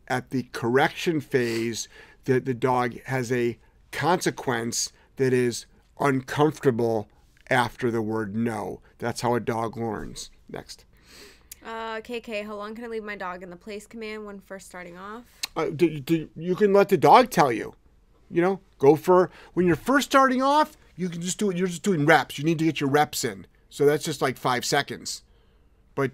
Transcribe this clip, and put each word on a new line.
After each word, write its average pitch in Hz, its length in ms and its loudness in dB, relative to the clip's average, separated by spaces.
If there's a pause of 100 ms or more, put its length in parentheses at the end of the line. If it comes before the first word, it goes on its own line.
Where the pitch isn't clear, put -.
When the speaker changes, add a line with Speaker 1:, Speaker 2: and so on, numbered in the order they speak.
Speaker 1:
at 127 220 -4
the 127 140 -4 (100)
correction 143 680 0
phase, 117 680 -2 (380)
that 127 180 0
the 131 100 -4
dog 123 420 0 (100)
has 127 260 -4
a 120 260 -2 (320)
consequence 135 1000 -2 (240)
that 131 160 2
is 123 320 0 (340)
uncomfortable 127 1120 0 (400)
after 123 420 0
the 113 120 0
word 107 340 -4
no. 110 460 -4 (160)
That's 117 240 -4
how 120 120 2
a 120 60 0
dog 113 380 -4
learns. 95 500 -8 (180)
Next. - 380 -16 (800)
Speaker 2:
Uh, 226 380 -10
K 233 200 -10
K, 220 220 -8
how 214 120 -10
long 208 200 -10
can 240 100 -12
I 233 40 -10
leave 220 160 -8
my 208 120 -10
dog 180 260 -10
in 185 80 -16
the 175 60 -16
place 208 300 -14
command 214 380 -12
when 202 160 -14
first 190 260 -16
starting 175 300 -16
off? 214 280 -16 (300)
Speaker 1:
Uh, 160 120 -2
do, 156 340 0
do, 160 340 -2
you 170 220 -4
can 202 160 4
let 196 160 6
the 190 80 2
dog 160 320 8
tell 143 240 4
you. 101 220 -6 (560)
You 170 100 0
know, 185 200 0 (180)
go 143 180 8
for, 180 340 4 (220)
when 180 140 2
you're 165 100 4
first 262 340 0
starting 262 320 4
off, 294 360 2 (180)
you 180 140 -4
can 170 100 -10
just 180 180 -6
do 208 120 0
it. 175 80 -2
You're 190 80 0
just 170 160 -6
doing 160 240 2
reps. 151 320 4
You 139 60 -6
need 160 160 2
to 160 40 2
get 160 160 0
your 143 80 0
reps 147 360 2
in. 98 220 -8 (220)
So - 160 -2
that's 147 200 4
just, 156 180 -4
like, 135 160 -2
five 123 260 0
seconds. 123 580 -4 (720)
But, 131 200 -2